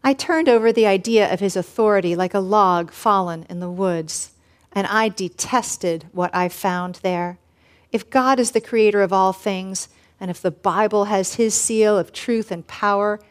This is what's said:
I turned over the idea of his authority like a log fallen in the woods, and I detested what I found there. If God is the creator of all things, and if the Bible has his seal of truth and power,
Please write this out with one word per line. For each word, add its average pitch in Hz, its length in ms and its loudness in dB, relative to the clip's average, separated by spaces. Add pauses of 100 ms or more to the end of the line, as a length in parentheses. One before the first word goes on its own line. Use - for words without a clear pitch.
I 277 100 4
turned 320 360 0
over 226 240 6
the 220 140 4
idea 202 440 2
of 190 80 -2
his 196 160 -2
authority 190 600 0
like 180 180 -2
a 202 60 0
log 185 520 2
fallen 180 580 -2
in 175 100 -10
the 180 100 -8
woods, 180 600 -4 (400)
and 196 160 -2
I 220 220 0
detested 180 1040 -4
what 180 200 -4
I 180 160 0
found 180 540 -4
there. 180 340 -4 (540)
If - 180 -4
God 262 300 2
is 233 120 0
the 214 100 0
creator 214 420 2
of 190 100 0
all 190 200 2
things, 190 540 -6 (320)
and 185 120 -8
if - 100 -10
the 185 80 0
Bible 202 560 0
has 196 300 -2
his 220 180 0
seal 214 420 2
of 180 160 -2
truth 226 400 -4
and 170 140 -10
power, 208 540 -2 (120)